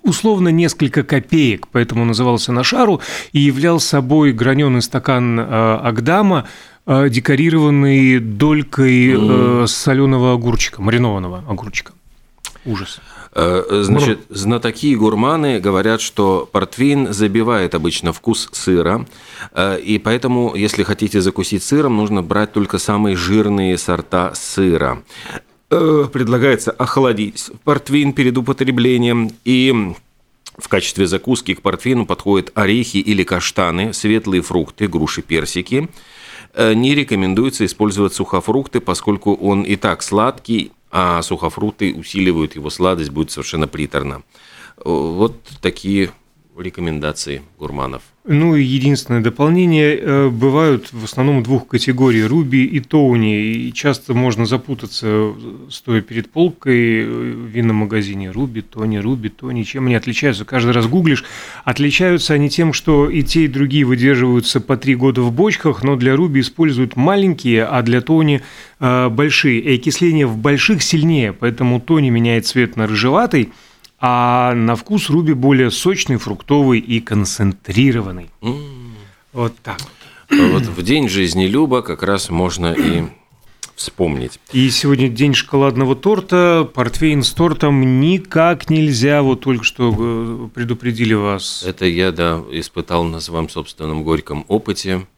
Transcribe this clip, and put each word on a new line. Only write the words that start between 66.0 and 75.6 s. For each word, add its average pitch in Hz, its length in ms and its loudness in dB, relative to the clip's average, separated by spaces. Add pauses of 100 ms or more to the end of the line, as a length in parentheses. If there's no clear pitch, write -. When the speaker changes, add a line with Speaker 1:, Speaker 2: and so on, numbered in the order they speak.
Speaker 1:
руби 147 260 2
используют 131 540 0
маленькие, 135 720 2
а 123 180 -2
для 120 180 2
тони, 151 420 2 (360)
э, 127 300 2
большие. 131 520 2
И 131 140 0
окисление 156 520 2
в 113 120 -2
больших 143 460 0
сильнее, 151 480 2
поэтому 123 480 0
тони 143 300 2
меняет 117 360 2
цвет 123 300 0
на 110 100 0
рыжеватый, 127 680 0 (540)
а 123 480 2
на 117 220 2
вкус 208 320 -2
руби 156 240 2
более 127 380 4